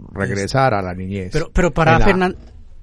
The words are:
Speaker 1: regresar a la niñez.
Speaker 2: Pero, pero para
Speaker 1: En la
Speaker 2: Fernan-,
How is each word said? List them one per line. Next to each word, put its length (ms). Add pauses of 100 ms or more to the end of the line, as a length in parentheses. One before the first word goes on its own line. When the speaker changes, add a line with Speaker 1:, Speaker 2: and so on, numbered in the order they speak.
(140)
Speaker 1:
regresar 600
a 80
la 120
niñez. 400
Speaker 2:
Pero, 200
pero 200
para 220
Speaker 1:
En 40
la 60
Speaker 2:
Fernan-, 300 (480)